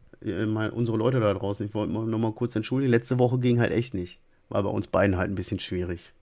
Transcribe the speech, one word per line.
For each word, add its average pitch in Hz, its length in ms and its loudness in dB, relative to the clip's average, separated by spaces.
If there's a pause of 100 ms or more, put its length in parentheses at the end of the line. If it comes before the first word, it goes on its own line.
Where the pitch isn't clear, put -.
(220)
äh, 101 240 -4
mal 110 240 -2
unsere 113 280 -2
Leute 123 220 2
da 104 120 4
draußen, 98 340 -4
ich 101 80 -10
wollte 104 180 -2
mal, 110 120 -2
noch 110 140 -2
mal 113 140 0
kurz 120 240 -4
entschuldigen. 127 340 0
Letzte 123 280 2
Woche 123 200 4
ging 123 220 4
halt 113 120 2
echt 120 220 0
nicht. 90 260 -8 (300)
War 101 120 0
bei 98 60 -2
uns 104 200 -2
beiden 92 280 4
halt 98 140 0
ein 98 40 -4
bisschen 92 260 -4
schwierig. 87 600 -6